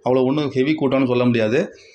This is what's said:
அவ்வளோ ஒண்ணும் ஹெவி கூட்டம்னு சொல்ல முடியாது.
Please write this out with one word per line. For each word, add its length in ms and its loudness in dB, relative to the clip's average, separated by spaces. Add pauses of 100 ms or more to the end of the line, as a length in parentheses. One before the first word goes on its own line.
அவ்வளோ 200 2
ஒண்ணும் 280 -2
ஹெவி 220 0
கூட்டம்னு 340 0
சொல்ல 180 0
முடியாது. 340 0 (360)